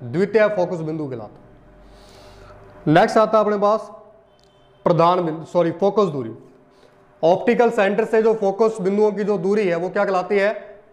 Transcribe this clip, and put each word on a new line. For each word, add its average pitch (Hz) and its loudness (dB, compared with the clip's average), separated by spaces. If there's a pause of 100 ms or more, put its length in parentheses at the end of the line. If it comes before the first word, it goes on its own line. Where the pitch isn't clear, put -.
द्वितीय 196 0
focus 180 -2
बिंदु 156 -6
कहलाता 113 -12 (1500)
है। 147 2
Next 226 4
आता 220 2
है 214 2
अपने 208 -2
पास 208 -2 (960)
प्रधान 180 2
बिंदु, 160 -6
sorry, 170 0
focus 196 0
दूरी। 123 -8 (880)
Optical 202 2
center 208 0
से 220 2
जो 220 2
focus 220 0
बिंदुओं 202 0
की 196 -4
जो 202 -2
दूरी 202 0
है 170 0
वो 175 -4
क्या 202 -2
कहलाती 190 0
है? 202 0 (400)